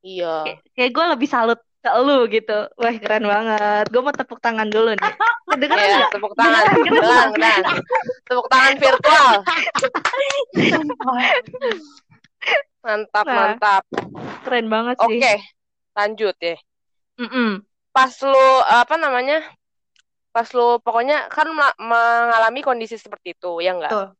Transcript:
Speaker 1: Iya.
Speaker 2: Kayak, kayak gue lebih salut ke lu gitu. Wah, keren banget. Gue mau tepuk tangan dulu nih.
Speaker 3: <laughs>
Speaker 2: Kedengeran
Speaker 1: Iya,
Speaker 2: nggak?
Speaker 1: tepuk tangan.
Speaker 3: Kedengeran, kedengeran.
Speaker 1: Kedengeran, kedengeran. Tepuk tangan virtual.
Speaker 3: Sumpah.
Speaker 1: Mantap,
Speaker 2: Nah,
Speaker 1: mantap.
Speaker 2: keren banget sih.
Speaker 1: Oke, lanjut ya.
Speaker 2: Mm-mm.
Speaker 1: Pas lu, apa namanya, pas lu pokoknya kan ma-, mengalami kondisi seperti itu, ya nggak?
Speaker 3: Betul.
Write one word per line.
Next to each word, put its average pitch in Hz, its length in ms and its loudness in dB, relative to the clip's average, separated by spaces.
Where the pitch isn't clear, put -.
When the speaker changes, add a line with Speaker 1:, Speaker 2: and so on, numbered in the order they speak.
Speaker 1:
Iya. 180 280 -8
Speaker 2:
Kayak, - 140 -10
kayak 247 200 0
gue 320 80 0
lebih 254 120 -2
salut 233 320 0
ke 240 60 -2
lu 277 180 2
gitu. 220 260 -2
Wah, 233 160 0
keren 214 320 -2
banget. 214 640 0
Gue 240 80 2
mau 277 160 -4
tepuk 247 240 -10
tangan 220 320 -2
dulu 220 240 2
nih. - 40 -4
Speaker 3:
<laughs> 427 520 -2
Speaker 2:
Kedengeran 294 320 2
Speaker 1:
Iya, 403 160 4
Speaker 2:
nggak? - 160 0
Speaker 1:
tepuk 208 180 -6
tangan. 226 300 4
Speaker 3:
Kedengeran, 415 160 4
kedengeran. 392 240 2
Speaker 1:
Kedengeran, 494 320 4
kedengeran. 440 400 0
Tepuk 247 240 -4
tangan 269 320 4
virtual. 508 500 6
Speaker 3:
Sumpah. 294 680 -2
Speaker 1:
Mantap, 214 400 -4
Speaker 2:
Nah, 226 320 0
Speaker 1:
mantap. 202 260 2
Speaker 2:
keren 240 240 -2
banget 233 320 -2
sih. 226 160 2
Speaker 1:
Oke, 240 180 2
lanjut 208 400 -4
ya. 170 200 -6
Speaker 2:
Mm-mm. 226 480 -6
Speaker 1:
Pas 262 260 2
lu, 269 260 4
apa 240 320 2
namanya, 277 400 -2
pas 233 180 -2
lu 240 320 2
pokoknya 247 480 -2
kan 302 160 -2
ma-, 294 320 0
mengalami 233 800 0
kondisi 233 400 -4
seperti 202 320 -16
itu, 170 320 -8
ya 185 80 0
nggak? 165 160 -6
Speaker 3:
Betul. 196 180 -4